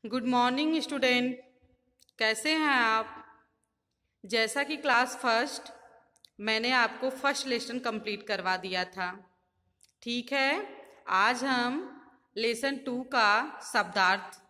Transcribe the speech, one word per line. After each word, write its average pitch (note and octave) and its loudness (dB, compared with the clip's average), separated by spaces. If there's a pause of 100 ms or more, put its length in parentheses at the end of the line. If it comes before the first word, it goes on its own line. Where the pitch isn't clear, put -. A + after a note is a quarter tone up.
गुड A3+ -2
मॉर्निंग B3+ 2
स्टूडेंट, B3 2 (800)
कैसे A3 2
हैं D#4 2
आप? A3+ 2 (1160)
जैसा A3+ 0
कि D4 -4
क्लास B3+ 2
फर्स्ट A#3+ 0 (680)
मैंने A3 0
आपको B3 2
फर्स्ट C4+ -2
लेसन A#3+ -4
कंप्लीट G#3+ -4
करवा F#3 0
दिया F#3 -4
था, F3+ -6 (960)
ठीक A#3+ -4
है। C#4 0 (420)
आज A#3 4
हम B3+ 0 (560)
लेसन A#3 -2
टू C4 -6
का B3 2
शब्दार्थ F#3+ 0 (100)